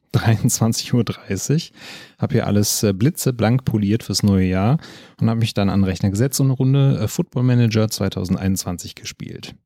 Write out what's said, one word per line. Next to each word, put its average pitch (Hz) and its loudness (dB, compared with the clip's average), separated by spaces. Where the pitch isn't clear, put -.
dreiundzwanzig 113 0
Uhr 117 4
dreißig, - -4
hab - -4
hier - 0
alles, 101 0
äh, 101 2
blitzeblank 120 0
poliert 107 0
fürs - -2
neue 95 4
Jahr 98 2
und 113 2
hab 113 0
mich 113 -2
dann 101 2
an 98 2
den 95 2
Rechner 95 0
gesetzt 113 0
und 135 2
eine 135 2
Runde, 135 2
äh, 107 -2
Football - -4
Manager 113 2
zweitausendeinundzwanzig 95 -4
gespielt. - -16